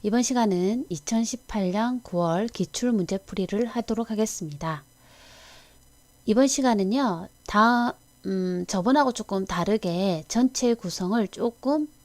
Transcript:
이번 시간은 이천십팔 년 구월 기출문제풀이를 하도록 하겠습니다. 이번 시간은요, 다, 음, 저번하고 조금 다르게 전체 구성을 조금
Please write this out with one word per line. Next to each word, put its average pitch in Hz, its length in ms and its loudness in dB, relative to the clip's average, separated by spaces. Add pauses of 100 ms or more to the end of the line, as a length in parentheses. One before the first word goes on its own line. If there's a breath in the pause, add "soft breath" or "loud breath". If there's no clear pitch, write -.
이번 214 180 2
시간은 226 680 2
이천십팔 220 800 -2
년 233 320 -2
구월 175 420 0
기출문제풀이를 202 1200 -2
하도록 226 460 -4
하겠습니다. 160 720 -4 (1400 loud breath)
이번 233 220 6
시간은요, 226 800 2 (220)
다, 240 460 4 (320)
음, 185 420 -2
저번하고 254 420 2
조금 196 340 -4
다르게 180 840 -2
전체 247 460 2
구성을 190 520 -2
조금 277 640 -2 (160)